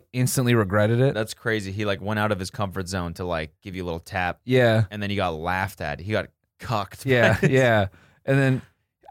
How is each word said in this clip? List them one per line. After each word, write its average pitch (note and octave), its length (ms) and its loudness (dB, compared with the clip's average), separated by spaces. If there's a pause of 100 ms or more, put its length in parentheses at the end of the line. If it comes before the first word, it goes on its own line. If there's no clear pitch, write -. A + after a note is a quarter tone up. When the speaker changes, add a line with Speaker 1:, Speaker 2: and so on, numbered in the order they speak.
(120)
Speaker 1:
instantly B2+ 420 2
regretted G#2+ 460 4
it. C3+ 140 4
Speaker 2:
That's G#2+ 200 -4
crazy. G#2+ 380 -4
He, G#2 140 -4
like, G2 160 -4
went G#2+ 180 -4
out G#2+ 140 2
of F#2 60 -6
his F#2 100 -6
comfort F#2+ 400 -6
zone F2 260 -4
to, F#2+ 80 -8
like, D#2+ 380 -4
give G2 140 -14
you F#2 80 -6
a - 20 -6
little E2+ 160 -6
tap. F2+ 420 -4
Speaker 1:
Yeah. A#2+ 480 4
Speaker 2:
And G#2 100 -8
then G2+ 80 -6
he G2+ 60 -4
got F#2+ 140 0
laughed F2+ 500 -4
at. D2 220 -8
He G2 100 -8
got G2 160 -2 (320)
cucked. - 460 -6
Speaker 1:
Yeah, A2+ 340 4
Speaker 2:
<laughs> - 40 -8
Speaker 1:
yeah. B2+ 440 4 (380)
And C3+ 120 2
then C3 240 2 (500)